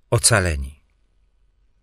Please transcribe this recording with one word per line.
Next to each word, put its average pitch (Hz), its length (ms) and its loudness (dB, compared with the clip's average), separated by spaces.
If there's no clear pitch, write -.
ocaleni. 85 720 0